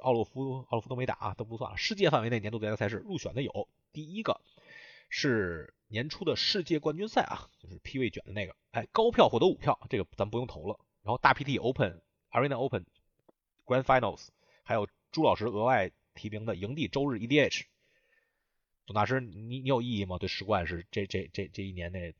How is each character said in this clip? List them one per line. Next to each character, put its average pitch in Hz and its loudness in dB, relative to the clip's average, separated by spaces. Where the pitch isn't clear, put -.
奥 131 2
洛 117 4
夫， 131 -8
奥 - -8
洛 113 0
夫 - -10
都 127 -6
没 131 -2
打 - -2
啊， 104 -6
都 113 -8
不 113 -12
算 107 -6
了。 98 -10
世 - -2
界 190 6
范 143 4
围 117 0
内 117 0
年 104 -6
度 117 -4
最 107 -2
佳 107 -2
赛 104 0
事 107 -6
入 196 -8
选 85 -8
的 120 -4
有， 107 -4
第 156 -12
一 214 -6
个 - -2
是 95 0
年 117 -4
初 - -8
的 143 2
世 - 0
界 160 2
冠 151 -2
军 208 -6
赛 - 2
啊， - -4
就 - -20
是 92 -14
P - -8
位 127 0
卷 - -12
的 - -14
那 98 -4
个， - -12
哎， 117 -4
高 226 4
票 214 8
获 117 2
得 160 6
五 - 4
票， - 0
这 123 -2
个 95 -2
咱 101 0
不 117 -4
用 123 -4
投 82 -12
了。 107 -6
然 104 -2
后 127 -4
大 131 8
P 135 -6
T 135 0
Open、 107 0
Arena 131 0
Open、 120 -2
Grand 127 2
Finals， 120 2
还 110 -2
有 104 0
朱 160 0
老 117 6
师 107 -2
额 107 0
外 117 4
提 - -10
名 107 -8
的 110 -2
营 101 -6
地 156 -2
周 139 0
日 123 -2
E 101 -6
D 139 6
H。 - 2
董 98 -12
大 104 4
师， 131 0
你， 117 -10
你 131 -2
有 127 4
异 120 -2
议 98 0
吗？ 92 -6
对 95 -4
世 - -6
冠 92 0
是 85 -6
这， 101 -2
这， 95 -4
这， 98 -6
这 - -10
一 98 -8
年 87 -8
内 87 -8